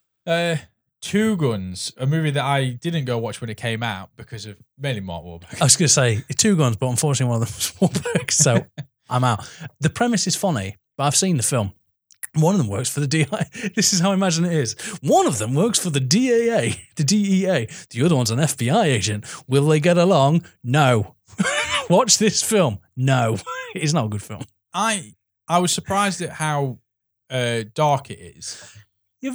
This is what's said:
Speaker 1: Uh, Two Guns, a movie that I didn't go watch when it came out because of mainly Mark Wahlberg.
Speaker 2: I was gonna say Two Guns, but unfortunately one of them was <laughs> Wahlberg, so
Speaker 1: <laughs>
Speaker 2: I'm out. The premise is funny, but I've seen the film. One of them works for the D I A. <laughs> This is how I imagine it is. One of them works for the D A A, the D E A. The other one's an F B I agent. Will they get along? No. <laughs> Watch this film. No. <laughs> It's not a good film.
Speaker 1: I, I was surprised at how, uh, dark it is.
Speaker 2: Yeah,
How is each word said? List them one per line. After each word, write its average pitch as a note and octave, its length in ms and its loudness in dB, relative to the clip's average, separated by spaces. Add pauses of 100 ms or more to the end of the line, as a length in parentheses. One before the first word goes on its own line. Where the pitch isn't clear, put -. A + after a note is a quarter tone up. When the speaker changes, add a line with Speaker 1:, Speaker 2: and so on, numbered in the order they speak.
(260)
Speaker 1:
Uh, E3+ 320 0 (440)
Two G#3+ 360 0
Guns, G2+ 600 -4
a C3 80 -6
movie D#3 260 0
that C#3 120 -2
I C3+ 280 0
didn't D#3 340 -4
go A#2+ 120 -2
watch A2+ 220 -6
when A#2 100 -8
it G#2+ 80 -10
came A2+ 260 -4
out F#2+ 340 -6
because G#2 280 -16
of G#2 120 -16 (200)
mainly C3+ 240 -4
Mark E2+ 220 -8
Wahlberg. E2+ 380 -8
Speaker 2:
I E3+ 40 4
was A#3 120 6
gonna E3 100 0
say A#2+ 360 2 (140)
Two G#3 200 4
Guns, B2+ 180 2
but C3 120 -4
unfortunately B2+ 440 0
one A2+ 120 0
of A2+ 40 -4
them - 80 -10 (340)
was - 40 -6
<laughs> - 100 -4
Wahlberg, A#4+ 280 -4
so - 340 2 (220)
Speaker 1:
<laughs> - 220 -20
Speaker 2:
I'm B2 140 0
out. A#2 240 0 (320)
The C#3 100 2
premise A#3+ 380 0
is F3 80 -2
funny, G#2 420 -2 (200)
but C3+ 80 -2
I've C#3+ 100 2
seen F#3 220 2
the A2+ 60 0
film. G#2+ 300 0 (600)
One D#3 220 4
of G3 40 2
them A#2 80 0
works G2 220 -4
for - 100 -6
the C#3+ 80 -2
D D#3 240 2
I F#3 140 -2 (180)
A. G#3 60 -4
<laughs> - 60 -10
This - 180 2
is F#3 60 0
how F#3+ 120 2
I G3 40 2
imagine F3+ 300 2
it F3 80 -2
is. B2 200 0 (280)
One D4+ 260 4
of E3+ 100 0
them A#2+ 160 -4
works G3 260 0
for F#3 100 -4
the C#3+ 100 0
D G#3+ 320 2 (180)
A A3+ 100 0
A, A2+ 220 -2 (140)
the D3+ 80 -2
D G3 400 2
E F#3 60 0
A. C3 180 0 (240)
The A#2+ 120 -2
other E3+ 120 4
one's A#2+ 160 2
an A#2 80 0
F D#3+ 180 0
B A#2 120 -2
I G#3 160 2
agent. G#2 400 -2 (220)
Will C3+ 200 2
they D#3 120 4
get F3 180 4
along? E3+ 460 4 (200)
No. B2 520 2 (220)
<laughs> D5 520 -2
Watch G3+ 280 4
this - 260 0
film. D#3+ 360 0 (160)
No. B2+ 460 2
<laughs> - 60 -16 (280)
It's D3+ 180 -2
not C#3 120 0
a G#2+ 40 -4
good G#2 140 -6
film. G#2 200 -14 (300)
Speaker 1:
I, F#3+ 400 -4 (340)
I E3+ 120 2
was F3+ 120 0
surprised F#3+ 500 -2
at D#3+ 100 -6
how, C#3+ 480 -2 (500)
uh, A#2+ 340 -2 (120)
dark D3 340 2
it - 100 -12
is. - 440 -16 (580)
Speaker 2:
Yeah, C4 140 -6